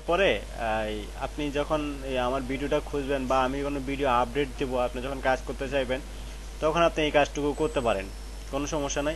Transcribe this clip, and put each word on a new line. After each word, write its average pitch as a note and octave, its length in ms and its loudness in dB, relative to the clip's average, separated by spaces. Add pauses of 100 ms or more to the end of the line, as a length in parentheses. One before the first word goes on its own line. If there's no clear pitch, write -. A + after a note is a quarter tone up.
পরে, E3 340 4 (460)
এই, G#2+ 180 -4 (160)
আপনি D3 300 -4
যখন D3 440 0 (100)
এই C3 140 -2
আমার B2+ 240 0
ভিডিওটা C#3 380 0
খুঁজবেন C#3 460 -2
বা C3 180 4
আমি C#3 180 -2
কোনো C#3+ 180 -2
ভিডিও C#3 280 0
আপডেট B2 400 2 (100)
দেবো, B2+ 200 0
আপনি B2 240 0
যখন C3+ 180 -6
কাজ C3 260 4
করতে C3+ 220 -4
চাইবেন, C3 320 0 (600)
তখন D#3+ 220 4
আপনি D#3+ 220 4
এই D3 60 2
কাজটুকু C#3+ 420 4
করতে D3+ 280 0
পারেন। G#2 240 2 (460)
কোনো C#3+ 160 -2
সমস্যা C#3+ 360 -2
নাই, D3+ 140 0